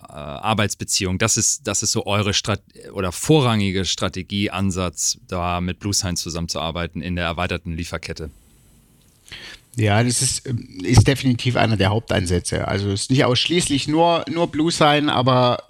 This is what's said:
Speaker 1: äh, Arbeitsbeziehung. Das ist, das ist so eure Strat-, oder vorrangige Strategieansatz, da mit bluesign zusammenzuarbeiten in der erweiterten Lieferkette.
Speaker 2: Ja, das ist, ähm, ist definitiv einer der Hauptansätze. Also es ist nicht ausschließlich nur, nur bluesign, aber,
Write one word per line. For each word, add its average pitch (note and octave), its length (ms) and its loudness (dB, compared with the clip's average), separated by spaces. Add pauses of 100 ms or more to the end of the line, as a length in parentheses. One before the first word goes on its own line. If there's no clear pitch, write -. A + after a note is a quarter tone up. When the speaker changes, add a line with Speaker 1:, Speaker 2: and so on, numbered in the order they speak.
Speaker 1:
äh, - 20 -20
Arbeitsbeziehung. F#2+ 1040 -2
Das G#2+ 200 2
ist, - 280 -2
das G2+ 160 -2
ist G#2 120 -2
so A2+ 120 -2
eure G2+ 280 2
Strat-, - 280 -2 (300)
oder F#2 220 -2
vorrangige G#2+ 720 2
Strategieansatz, F#2 1400 -2
da F2 340 -2
mit F2+ 180 -4
bluesign F#2+ 380 -2
zusammenzuarbeiten E2 840 -6
in F2 140 -4
der F2 100 -2
erweiterten E2+ 520 -4
Lieferkette. E2 520 -8 (1500)
Speaker 2:
Ja, G#2+ 260 4
das B2 180 0
ist, - 240 -2
ähm, - 380 -6
ist A#2 240 6
definitiv B2+ 480 0
einer A2 220 4
der F#2+ 120 4
Hauptansätze. F2+ 800 0
Also G2+ 220 0
es G2 140 -2
ist - 80 -2
nicht C3 120 4
ausschließlich C#3+ 640 2
nur, E3 420 2
nur E3+ 180 0
bluesign, D3+ 600 2
aber, B2+ 600 2